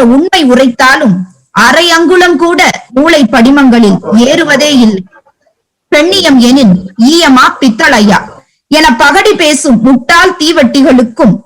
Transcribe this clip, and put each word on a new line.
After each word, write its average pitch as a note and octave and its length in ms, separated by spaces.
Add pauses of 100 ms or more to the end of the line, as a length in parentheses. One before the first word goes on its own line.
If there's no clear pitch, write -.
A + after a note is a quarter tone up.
உண்மை D#4+ 400
உரைத்தாலும் B3+ 720 (380)
அரை D4 380
அங்குலம் F4 460
கூட E4+ 240 (280)
மூளை D4 360
படிமங்களில் A#3 760 (220)
ஏறுவதே D4 520
இல்லை. A3 300 (920)
பெண்ணியம் D#4+ 460
எனின் A#3+ 360 (300)
ஈயமா D4+ 420 (120)
பித்தளையா A3+ 600 (520)
என D#4 160 (100)
பகடி F#4+ 380
பேசும் D4+ 480
முட்டாள் E4+ 540
தீவட்டிகளுக்கும் C4+ 1000 (120)